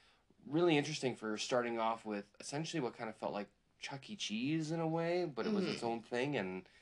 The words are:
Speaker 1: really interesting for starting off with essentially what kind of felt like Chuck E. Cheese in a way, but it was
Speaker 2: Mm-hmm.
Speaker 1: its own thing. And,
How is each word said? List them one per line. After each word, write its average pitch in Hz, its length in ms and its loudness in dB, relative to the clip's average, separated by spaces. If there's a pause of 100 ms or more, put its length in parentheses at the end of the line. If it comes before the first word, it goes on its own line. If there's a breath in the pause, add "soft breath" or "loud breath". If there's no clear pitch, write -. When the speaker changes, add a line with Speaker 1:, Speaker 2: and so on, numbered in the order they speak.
(460 soft breath)
Speaker 1:
really 156 320 6
interesting 143 360 0
for 107 220 -2
starting 120 420 2
off 113 280 0
with 104 180 -2 (160)
essentially 156 400 -4
what 117 160 -2
kind 113 140 -6
of 107 60 -10
felt 87 180 -4
like 101 140 -4 (300)
Chuck - 300 -10
E. 107 80 -10
Cheese 147 540 0
in 165 100 0
a 160 80 2
way, 170 380 2
but 143 180 -2
it 220 80 0
was 196 120 2
Speaker 2:
Mm-hmm. 160 100 0
Speaker 1:
its - 80 -6
own 117 180 0
thing. 123 360 0
And, 92 320 -2 (140 soft breath)